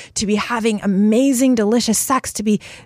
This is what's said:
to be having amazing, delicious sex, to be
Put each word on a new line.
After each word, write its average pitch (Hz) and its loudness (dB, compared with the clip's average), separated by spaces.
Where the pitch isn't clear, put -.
to 220 -4
be 208 0
having 214 -2
amazing, 233 2
delicious 220 0
sex, - -2
to - -8
be 214 0